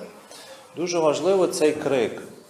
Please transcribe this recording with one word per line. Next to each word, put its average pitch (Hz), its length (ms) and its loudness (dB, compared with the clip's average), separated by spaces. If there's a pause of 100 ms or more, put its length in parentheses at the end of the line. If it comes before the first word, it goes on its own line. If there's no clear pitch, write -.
(760)
Дуже 175 220 -2
важливо 160 480 4
цей 151 260 2
крик, 135 500 -2 (280)